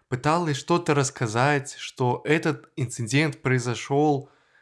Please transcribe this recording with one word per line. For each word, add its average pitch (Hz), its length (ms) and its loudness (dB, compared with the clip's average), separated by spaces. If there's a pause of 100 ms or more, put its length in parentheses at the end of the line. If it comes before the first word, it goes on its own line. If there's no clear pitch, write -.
пыталась 151 480 0
что-то 170 380 0
рассказать, 131 840 0
что - 460 -2
этот 156 520 0
инцидент 131 680 -2
произошел 131 880 0 (320)